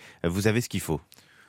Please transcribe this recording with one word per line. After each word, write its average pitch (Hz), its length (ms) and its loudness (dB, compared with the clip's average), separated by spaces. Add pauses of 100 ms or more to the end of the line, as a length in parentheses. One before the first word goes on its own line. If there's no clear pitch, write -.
(240)
euh, 85 60 2
vous 95 160 0
avez 110 160 4
ce - 80 -10
qu'il 92 100 -2
faut ? 78 180 -2 (500)